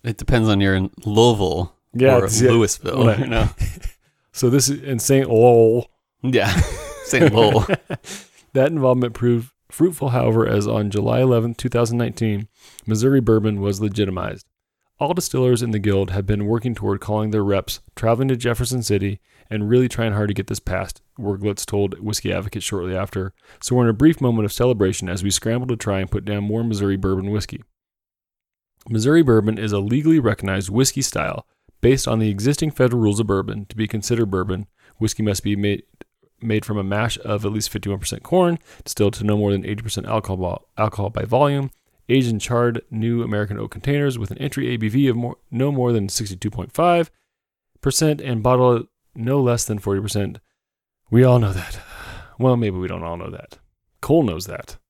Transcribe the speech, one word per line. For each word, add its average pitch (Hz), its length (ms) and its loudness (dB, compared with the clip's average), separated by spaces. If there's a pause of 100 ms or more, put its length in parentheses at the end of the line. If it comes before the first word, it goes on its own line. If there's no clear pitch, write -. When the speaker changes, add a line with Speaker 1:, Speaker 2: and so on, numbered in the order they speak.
Speaker 1:
It 117 140 -6
depends 110 320 2
on 101 100 4
you're 98 140 4
in 95 160 0 (160)
Louisville 104 680 2 (180)
Speaker 2:
Yeah, 127 240 4
Speaker 1:
or 98 80 4
Speaker 2:
it's, 110 160 0
yeah. 127 80 6
Speaker 1:
Louisville. 117 560 2
Speaker 2:
Right. 110 140 4
Speaker 1:
You - 80 -2
know? 113 260 0
Speaker 2:
<laughs> - 60 -20 (720)
So 123 180 0
this 131 200 2
is 143 120 -4
in 131 160 -6
Saint 135 320 2
Lol. 117 580 6 (360)
Speaker 1:
Yeah. 117 260 2
<laughs> - 540 -2
Saint 139 300 4
Lowell. 110 340 4 (460)
Speaker 2:
<laughs> - 400 -20
That 135 180 4
involvement 127 420 2
proved 120 380 0 (180)
fruitful, 151 400 0
however, 117 380 2
as 104 200 0
on 107 220 0
July 110 300 0
eleventh, 117 380 2
two 127 120 -4
thousand 117 300 0
nineteen, 107 480 -2 (400)
Missouri 123 340 4
bourbon 107 400 2
was 98 180 -2
legitimized. 98 680 -4 (520)
All 147 140 0
distillers 127 480 2
in 120 100 -4
the 107 80 0
guild 98 320 0
have 98 140 -2
been 104 220 0
working 117 260 -2
toward 98 280 -4
calling 107 280 -2
their 104 140 0
reps, 98 360 -2 (160)
traveling 117 340 0
to 127 80 2
Jefferson 120 440 -2
City, 101 380 -2 (320)
and 104 180 -4
really 123 200 4
trying 113 240 -2
hard 104 160 0
to 101 40 -2
get 95 140 -4
this 104 120 -6
passed, 92 420 -8 (180)
Werglitz 101 460 -4
told 101 340 -2
Whiskey 101 340 -6
Advocate 92 300 -6
shortly 92 320 -6
after. 95 380 -6 (280)
So - 140 -2
we're 123 80 4
in 117 60 6
a 110 40 2
brief 147 260 0
moment 117 260 0
of 98 80 -6
celebration 101 560 0
as 90 140 -6
we 101 60 -2
scramble 120 380 -4
to 120 80 -4
try 101 240 -4
and 92 100 -6
put 95 160 -4
down 101 200 -4
more 110 180 -2
Missouri 101 340 -2
bourbon 95 320 -2
whiskey. 104 320 -6 (1300)
Missouri 131 340 4
bourbon 110 340 4
is 107 140 -4
a 101 80 0
legally 147 400 2
recognized 98 500 -2
whiskey 131 320 0
style - 440 -6 (360)
based 127 260 4
on 113 120 0
the 110 100 2
existing 135 420 -2
federal 123 300 2
rules 104 180 2
of 107 80 0
bourbon. 101 400 -2
To - 80 -18
be 107 120 -4
considered 113 440 -2
bourbon, 92 360 -4 (300)
whiskey 110 260 -2
must 104 200 -2
be 101 120 0
made, 101 280 -2 (580)
made 107 240 -2
from 104 120 -4
a 98 60 -2
mash 107 360 -2
of 104 260 -6
at 104 60 -2
least 107 180 -6
fifty-one 98 300 -6
percent - 240 -10
corn, 175 360 0 (240)
distilled - 320 0
to 104 80 -8
no 104 140 2
more 104 140 0
than 98 140 -2
eighty 104 160 -6
percent 104 260 -8
alcohol, 95 600 -4 (100)
alcohol 104 320 -2
by - 140 -6
volume, 139 480 0 (380)
aged 127 200 4
in 107 100 -2
charred 120 420 0 (100)
new 117 320 -2
American 104 340 -4
oak 107 140 -10
containers 139 480 -2
with 104 120 -6
an 113 60 -10
entry 139 320 -6
A 123 80 -4
B 110 100 -2
V 135 200 2
of 117 80 2
more, 120 220 -6 (120)
no 135 220 -2
more 123 200 0
than 104 180 0
sixty-two 101 420 -6
point 90 200 -10
five 170 380 2 (720)
percent 151 400 0
and 117 220 -4
bottled 123 440 4 (280)
no 131 260 0
less 120 240 0
than 104 140 -4
forty 98 220 -2
percent. 101 380 -4 (720)
We 120 140 6
all 123 160 6
know 101 140 0
that. - 260 -8 (580)
Well, 123 200 2
maybe 104 200 -2
we 92 100 -6
don't 90 160 -8
all 85 140 -8
know 87 140 -12
that. - 280 -20 (420)
Cole 156 220 2
knows 90 240 -4
that. - 300 -14 (120)